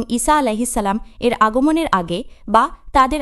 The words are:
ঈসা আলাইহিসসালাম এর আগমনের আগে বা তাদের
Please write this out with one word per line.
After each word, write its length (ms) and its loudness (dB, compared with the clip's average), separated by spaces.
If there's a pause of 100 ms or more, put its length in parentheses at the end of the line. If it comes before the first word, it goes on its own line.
ঈসা 280 0
আলাইহিসসালাম 600 -2 (220)
এর 200 0
আগমনের 520 2
আগে 280 -2 (280)
বা 160 4 (300)
তাদের 280 2